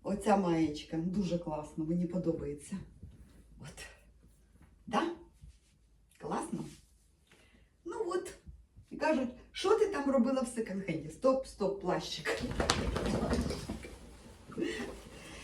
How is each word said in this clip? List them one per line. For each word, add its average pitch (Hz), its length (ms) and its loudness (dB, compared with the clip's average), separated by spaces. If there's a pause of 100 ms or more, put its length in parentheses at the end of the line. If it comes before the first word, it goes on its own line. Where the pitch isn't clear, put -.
оця 202 340 4
маєчка 165 600 2
дуже 175 420 2
класно, 151 460 -4
мені 175 220 2
подобається. 160 720 -2 (840)
От. - 260 -14 (1000)
Да? - 160 2 (1160)
Класно? - 460 -4 (1200)
Ну 349 100 -8 (120)
от. 359 280 -2 (560)
І - 60 -10
кажуть, 285 320 4 (240)
що 403 260 6
ти 427 80 6
там 277 240 2
робила 262 320 6
в 240 60 -2 (100)
секонд-хенді? 180 520 -2
Стоп, 262 360 4
стоп, - 340 -2
плащик. 170 640 -2 (3000)